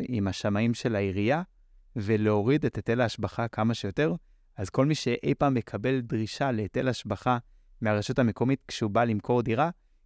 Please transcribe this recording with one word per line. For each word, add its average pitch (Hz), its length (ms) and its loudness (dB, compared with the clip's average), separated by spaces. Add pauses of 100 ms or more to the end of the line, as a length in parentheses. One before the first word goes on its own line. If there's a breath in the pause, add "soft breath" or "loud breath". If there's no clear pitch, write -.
עם 104 200 0
השמאים 107 460 0
של 113 220 0
העירייה, 104 460 0 (560)
ולהוריד 107 680 2
את 120 100 -2
היטל 117 260 0
ההשבחה 113 460 -2
כמה 113 260 0
שיותר. 147 420 0 (400)
אז 98 140 -6
כל 131 160 2
מי 151 100 2
שאי 127 400 0
פעם 143 180 2
מקבל 123 480 -2
דרישה 117 500 -2
להיטל 117 360 -2
השבחה 120 500 -2 (440)
מהרשות 107 380 0
המקומית 123 480 2
כשהוא 110 240 -4
בא 113 120 2
למכור 120 380 0
דירה, 110 280 0 (360)